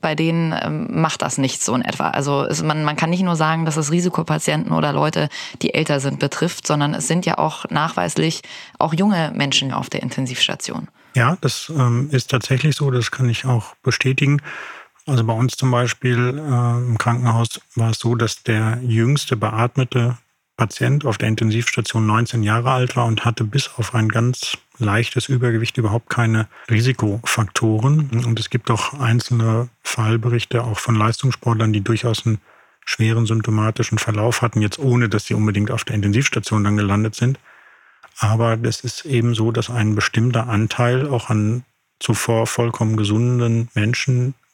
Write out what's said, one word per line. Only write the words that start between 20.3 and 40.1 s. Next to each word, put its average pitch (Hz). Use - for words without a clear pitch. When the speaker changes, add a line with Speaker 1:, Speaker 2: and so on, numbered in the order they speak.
Speaker 2:
Patient 127
auf 113
der 113
Intensivstation 113
neunzehn 113
Jahre 120
alt 127
war 120
und 113
hatte 120
bis 110
auf 117
ein 110
ganz 117
leichtes 113
Übergewicht 120
überhaupt 113
keine 113
Risikofaktoren. 113
Und 113
es -
gibt -
auch 120
einzelne 117
Fallberichte 117
auch 117
von 117
Leistungssportlern, 110
die 104
durchaus 113
einen 110
schweren 113
symptomatischen 107
Verlauf 110
hatten, 110
jetzt 104
ohne, 123
dass 110
sie 117
unbedingt 107
auf -
der 110
Intensivstation 104
dann 104
gelandet 104
sind. 127
Aber 113
das 117
ist -
eben 120
so, 113
dass 117
ein 107
bestimmter 113